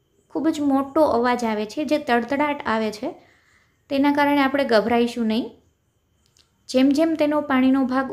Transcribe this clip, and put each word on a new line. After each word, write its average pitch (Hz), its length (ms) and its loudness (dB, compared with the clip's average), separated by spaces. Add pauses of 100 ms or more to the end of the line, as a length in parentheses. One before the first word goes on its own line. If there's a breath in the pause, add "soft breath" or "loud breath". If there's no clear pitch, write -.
(360)
ખૂબ 285 140 -2
જ 302 140 -2
મોટો 277 380 0 (100)
અવાજ 240 320 0
આવે 214 220 -2
છે, 294 200 -6
જે 302 140 0
તડતડાટ 285 680 -2
આવે 220 260 -2
છે, 247 160 -10 (800 soft breath)
તેના 285 280 2
કારણે 285 260 2
આપણે 277 220 0
ગભરાઈશું 233 640 0
નહીં. 233 200 -2 (1200)
જેમ 262 240 2
જેમ 320 220 2
તેનો 302 260 0
પાણીનો 262 440 2
ભાગ 254 280 -2